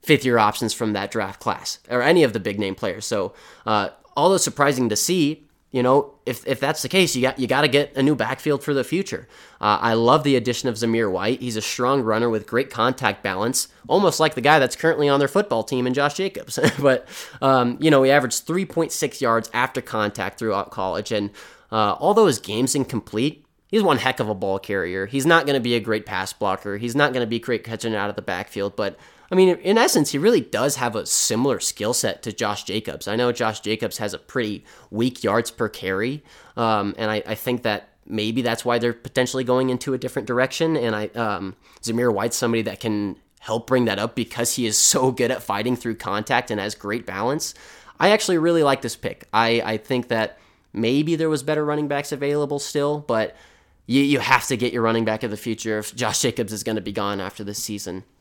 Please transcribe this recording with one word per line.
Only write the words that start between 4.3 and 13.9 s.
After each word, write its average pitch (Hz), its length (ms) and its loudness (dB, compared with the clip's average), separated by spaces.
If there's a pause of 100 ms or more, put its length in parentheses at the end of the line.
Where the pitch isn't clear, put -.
surprising 135 520 2
to 104 60 0
see, 156 500 0 (260)
you 127 120 0
know, 139 320 4 (100)
if, - 220 -6
if 135 120 -2
that's 151 220 -2
the - 80 -6
case, 185 260 2
you 123 60 0
got, 127 160 0
you 131 80 0
gotta 135 220 4
get 139 280 2
a 135 60 2
new 143 140 6
backfield 131 480 -2
for 147 100 -2
the 135 100 0
future. 175 440 -4 (340)
Uh, 104 180 2
I 113 140 2
love 120 300 6
the 139 120 2
addition 120 320 -2
of 113 80 -2
Zamir 113 360 0
White. 101 300 -2
He's 120 160 -6
a 107 40 -4
strong 127 400 0
runner 110 260 2
with 110 200 -2
great 117 240 -2
contact 117 500 0
balance, 101 460 -2 (200)
almost 170 320 2